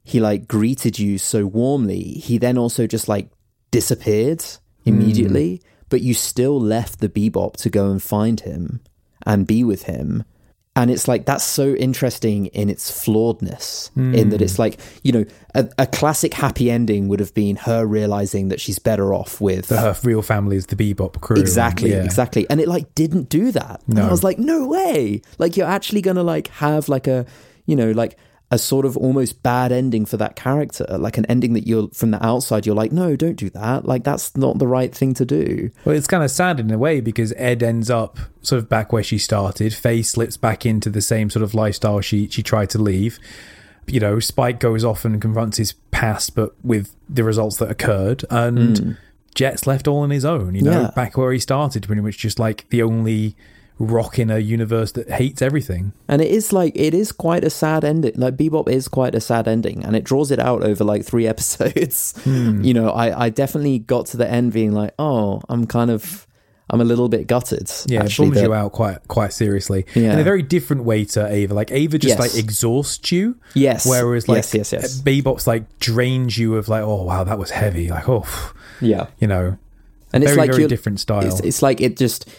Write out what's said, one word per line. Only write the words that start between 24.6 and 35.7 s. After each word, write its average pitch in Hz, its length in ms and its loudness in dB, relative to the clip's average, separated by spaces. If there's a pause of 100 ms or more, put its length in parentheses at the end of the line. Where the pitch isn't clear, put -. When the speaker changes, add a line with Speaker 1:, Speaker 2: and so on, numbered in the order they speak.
Speaker 1:
way." 262 560 0 (160)
Like, 170 180 0
you're 185 120 2
actually 196 340 -2
gonna, 180 220 0
like, 160 240 -2 (100)
have, 151 300 0
like, 131 180 -2
a, 127 180 0 (420)
you 156 100 2
know, 113 160 2
like, 113 240 -2 (340)
a 120 80 2
sort 135 260 0
of 131 140 -2
almost 131 440 0
bad 123 300 0
ending 123 320 0
for 110 140 -4
that 107 180 -4
character, - 480 -4 (140)
like, 107 200 -4
an 127 80 0
ending 123 280 2
that 107 120 -2
you're, 113 260 0
from 117 200 0
the 104 120 -2
outside, 113 420 0
you're 107 80 2
like, 110 180 0
"No, 170 240 0
don't 160 200 -2
do 101 140 -6
that. 110 380 -4
Like, 123 160 -2
that's - 320 -4
not 131 220 0
the 139 100 2
right 127 260 0
thing 135 200 0
to 131 100 0
do." 143 460 -2 (140)